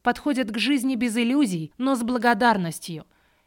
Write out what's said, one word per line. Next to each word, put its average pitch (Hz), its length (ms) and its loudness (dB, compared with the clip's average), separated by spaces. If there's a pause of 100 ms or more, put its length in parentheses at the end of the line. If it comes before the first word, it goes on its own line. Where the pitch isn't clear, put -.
подходят 247 500 -2
к 214 60 -6
жизни 262 380 0
без 226 220 -2
иллюзий, 233 600 0
но 269 180 0
с 240 80 -2
благодарностью. 220 1000 0 (420)